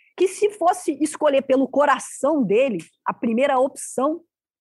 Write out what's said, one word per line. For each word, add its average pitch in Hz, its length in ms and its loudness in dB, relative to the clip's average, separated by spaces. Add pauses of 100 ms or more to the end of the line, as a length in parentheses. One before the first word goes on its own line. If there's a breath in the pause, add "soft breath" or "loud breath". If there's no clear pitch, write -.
(180 soft breath)
que 370 100 2
se 392 240 -2
fosse 339 500 -2
escolher 294 400 0
pelo 262 260 2
coração 285 760 0
dele, 208 360 2 (260)
a 208 80 -4
primeira 262 440 0
opção 277 640 -2 (400)